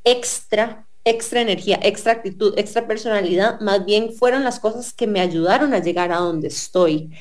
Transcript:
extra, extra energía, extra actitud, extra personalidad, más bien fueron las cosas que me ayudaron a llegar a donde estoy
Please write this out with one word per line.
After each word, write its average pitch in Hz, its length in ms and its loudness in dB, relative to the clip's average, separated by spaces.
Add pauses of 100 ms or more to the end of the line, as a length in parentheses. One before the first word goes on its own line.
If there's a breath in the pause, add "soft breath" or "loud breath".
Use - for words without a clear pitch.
extra, 226 840 0 (160)
extra 226 380 0
energía, 190 420 0
extra 220 300 2
actitud, 202 440 -2
extra - 300 -2
personalidad, 214 760 0
más 202 240 0
bien 214 280 0
fueron 247 300 2
las 240 160 -2
cosas 220 340 -4
que 240 140 -2
me 202 140 2
ayudaron 180 520 2
a 202 60 2
llegar 175 320 0
a 170 60 0
donde 170 320 -2
estoy 156 720 0